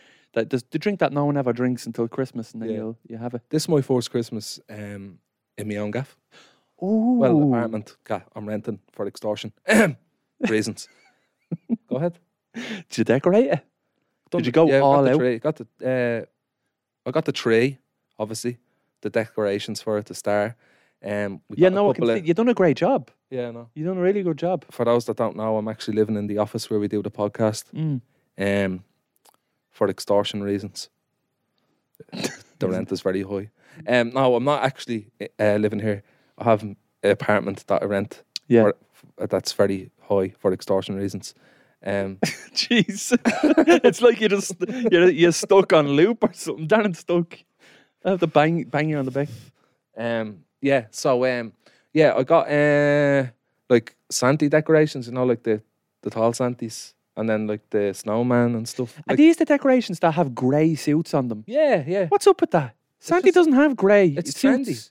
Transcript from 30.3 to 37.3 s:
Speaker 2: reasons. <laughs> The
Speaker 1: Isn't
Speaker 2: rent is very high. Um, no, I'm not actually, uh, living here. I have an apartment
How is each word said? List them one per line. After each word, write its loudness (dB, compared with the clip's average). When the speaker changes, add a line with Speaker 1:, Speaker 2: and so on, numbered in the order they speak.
Speaker 2:
reasons. -6
<laughs> -20
The -8
Speaker 1:
Isn't -2
Speaker 2:
rent -6
is -6
very -2
high. -8
Um, 0
no, 2
I'm 0
not 0
actually, -6
uh, 2
living 0
here. -4
I -12
have 4
an -12
apartment 0